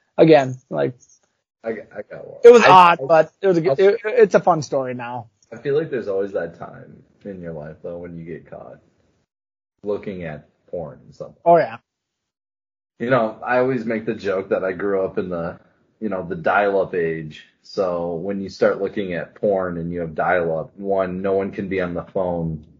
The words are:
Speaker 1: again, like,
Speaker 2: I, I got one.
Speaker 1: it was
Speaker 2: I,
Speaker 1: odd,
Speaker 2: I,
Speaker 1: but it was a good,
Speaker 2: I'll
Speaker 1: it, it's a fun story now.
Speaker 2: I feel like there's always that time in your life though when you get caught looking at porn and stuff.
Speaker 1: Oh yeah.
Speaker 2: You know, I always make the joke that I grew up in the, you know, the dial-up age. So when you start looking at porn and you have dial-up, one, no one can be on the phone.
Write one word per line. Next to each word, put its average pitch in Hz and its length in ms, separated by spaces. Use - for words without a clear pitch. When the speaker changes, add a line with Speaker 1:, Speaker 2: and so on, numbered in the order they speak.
Speaker 1:
again, 143 380
like, 143 240
Speaker 2:
I, 113 60
I 104 380
got - 200
one. - 160
Speaker 1:
it 240 80
was 233 100
Speaker 2:
I, 202 80
Speaker 1:
odd, 175 320
Speaker 2:
I, - 40
Speaker 1:
but 160 340
it 196 80
was 180 80
a 165 60
good, 160 180
Speaker 2:
I'll 196 80
Speaker 1:
it, - 160
it's 214 300
a 202 60
fun 160 220
story 131 320
now. 120 360
Speaker 2:
I 113 40
feel 139 200
like 160 140
there's 107 180
always 98 240
that 85 260
time - 440
in 98 160
your 85 140
life 76 280
though 87 160
when 87 200
you 82 60
get 82 260
caught - 280
looking 98 420
at 76 240
porn 76 340
and - 100
stuff. - 180
Speaker 1:
Oh 170 120
yeah. 117 220
Speaker 2:
You 117 120
know, 113 340
I 123 140
always 127 260
make 110 220
the 117 80
joke 95 360
that 92 140
I 92 80
grew 95 320
up 95 140
in 92 100
the, 85 300
you 110 80
know, 92 160
the 90 120
dial-up 95 580
age. 80 500
So 87 520
when 98 260
you 95 80
start 95 320
looking 95 340
at 80 200
porn 95 440
and 85 140
you 87 80
have 80 140
dial-up, 82 600
one, 95 440
no 98 120
one 98 180
can 98 180
be 95 120
on 87 140
the 85 100
phone. 85 640